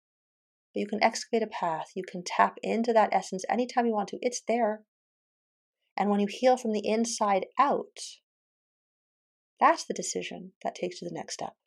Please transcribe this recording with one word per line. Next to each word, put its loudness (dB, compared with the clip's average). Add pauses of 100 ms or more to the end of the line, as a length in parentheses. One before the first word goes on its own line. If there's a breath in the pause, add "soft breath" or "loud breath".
(760)
But -2
you -2
can -2
excavate 2
a 0
path. -4
You -6
can -10
tap 2
into 0
that 6
essence -2
anytime 0
you 2
want -2
to. -8
It's -4
there. 0 (1120)
And 2
when 2
you 2
heal 4
from -4
the -4
inside 0 (120)
out, 0 (1600)
that's 6
the -6
decision -8 (100)
that -4
takes -6
you -10
to -8
the -8
next -10
step. -10 (120)